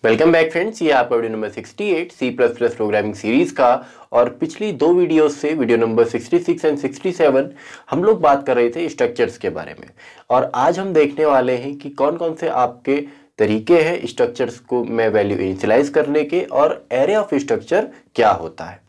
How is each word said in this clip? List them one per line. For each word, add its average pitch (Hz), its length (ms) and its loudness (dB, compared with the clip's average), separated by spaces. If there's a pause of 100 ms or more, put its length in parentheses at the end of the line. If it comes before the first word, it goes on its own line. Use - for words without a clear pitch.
Welcome 127 260 4
back 160 200 4
friends, 202 300 -4
ये 156 100 2
आपका 123 240 2
वीडियो 113 180 -2
नंबर 110 160 -6
सिक्सटी 113 420 -10
एट 175 200 -2
सी 127 180 -4
प्लस 120 280 0
प्लस 117 180 0
प्रोग्रामिंग 104 380 -2
सीरीज 127 380 0
का। 123 180 2 (420)
और 120 180 2 (100)
पिछली 208 340 -6
दो 147 200 2
वीडियोज़ 156 420 2
से, 147 180 -4
वीडियो 120 240 2
नंबर 113 280 2
सिक्सटी 120 340 -2
सिक्स 165 260 -2
and 147 120 2
सिक्सटी 143 340 -6
सेवन, 143 380 2 (400)
हम 175 140 -2
लोग 214 180 4
बात 143 260 2
कर 127 80 0
रहे 120 140 2
थे 120 200 -6
स्ट्रक्चर्स 120 480 -2
के 95 120 -6
बारे 78 300 -10
में। - 80 -20 (420)
और 127 260 2
आज 165 240 0
हम 196 140 -4
देखने 147 320 2
वाले 127 320 2
हैं 139 200 -8
कि 143 140 -14
कौन 147 260 0
कौन 165 180 -4
से 165 140 -6
आपके 127 480 -2 (420)
तरीके 110 420 2
हैं 160 260 -2
स्ट्रक्चर्स 120 520 -4
को 123 240 -4
में 113 260 -2
वैल्यू 101 280 0
इनिशियलाइज 107 520 0
करने 147 340 0
के 170 200 -2
और 147 320 0 (180)
array 151 240 2
of 202 220 -2
structure 139 440 -2 (320)
क्या 113 160 4
होता 82 340 -6
है। 90 240 -18